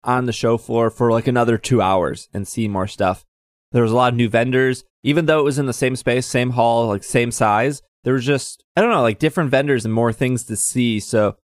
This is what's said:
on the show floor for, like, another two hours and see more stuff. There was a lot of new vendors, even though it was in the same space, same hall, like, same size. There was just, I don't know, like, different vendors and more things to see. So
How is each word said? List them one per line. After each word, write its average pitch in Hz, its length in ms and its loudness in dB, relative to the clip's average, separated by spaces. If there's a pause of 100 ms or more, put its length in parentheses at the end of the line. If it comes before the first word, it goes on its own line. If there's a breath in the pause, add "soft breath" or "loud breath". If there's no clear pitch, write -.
on 123 220 -2
the 120 80 -4
show 117 240 0
floor 117 320 -2
for, 117 240 0
like, 113 140 0
another 120 320 2
two 117 240 0
hours 92 500 -2
and 101 160 -8
see 110 200 -4
more 98 180 -4
stuff. 92 400 -4 (460)
There 120 100 2
was 113 80 0
a 117 60 2
lot 123 160 4
of 120 40 -2
new 120 120 2
vendors, 127 560 0 (180)
even 151 240 0
though 156 140 4
it 143 40 2
was 143 140 0
in 143 80 -2
the 127 60 -2
same 131 240 -2
space, 127 300 -2
same 123 240 -2
hall, 117 360 2
like, 101 160 -2
same 120 300 0
size. 113 500 0 (220)
There 127 100 2
was 123 100 0
just, - 380 -4 (140)
I 185 60 4
don't 240 80 2
know, 175 120 2
like, 113 160 0
different 151 320 0
vendors 135 340 2
and 110 80 -4
more 117 200 2
things 127 320 -2
to 110 100 -8
see. 117 460 -2
So 107 380 0 (160)